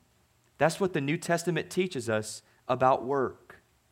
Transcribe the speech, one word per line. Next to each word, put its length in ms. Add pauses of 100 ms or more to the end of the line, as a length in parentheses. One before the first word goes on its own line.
(580)
That's 220
what 140
the 80
New 160
Testament 520
teaches 400
us 340 (240)
about 360
work. 580 (300)